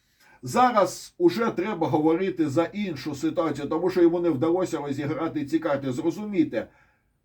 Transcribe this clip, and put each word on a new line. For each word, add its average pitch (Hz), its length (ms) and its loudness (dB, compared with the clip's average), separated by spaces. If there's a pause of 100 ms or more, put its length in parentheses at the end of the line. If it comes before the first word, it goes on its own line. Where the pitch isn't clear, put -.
(420)
зараз 214 760 2
уже 214 320 4
треба 175 380 -2
говорити 160 600 2
за 160 160 2
іншу 165 500 -6
ситуацію, 151 540 -2
тому 170 220 0
що 180 120 2
йому 170 180 4
не 170 100 2
вдалося 165 480 0
розіграти 147 680 -4
ці 160 120 0
карти. 135 340 -2
Зрозумійте, 165 760 -2 (560)